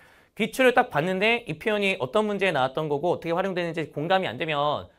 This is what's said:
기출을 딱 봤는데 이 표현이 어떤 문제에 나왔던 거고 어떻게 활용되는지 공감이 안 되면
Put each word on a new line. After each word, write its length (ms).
기출을 380
딱 160
봤는데 580
이 120
표현이 400
어떤 260
문제에 260
나왔던 380
거고 220
어떻게 200
활용되는지 600
공감이 360
안 100
되면 500